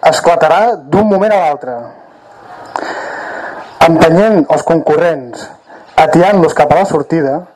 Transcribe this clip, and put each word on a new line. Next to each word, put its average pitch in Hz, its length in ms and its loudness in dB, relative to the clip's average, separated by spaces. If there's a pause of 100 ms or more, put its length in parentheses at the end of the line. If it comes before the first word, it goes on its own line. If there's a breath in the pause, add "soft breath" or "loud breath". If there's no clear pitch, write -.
'Esclatarà 165 600 2 (140)
d'un 170 340 0
moment 202 240 2
a 190 80 2
l'altre.' 135 380 -4 (2000 loud breath)
Empenyent 165 600 4
els 151 160 0
concurrents, 151 880 -2 (560 loud breath)
atiant-los 180 480 0
cap 151 180 2
a 156 80 4
la 196 60 2
sortida 156 560 -2 (140)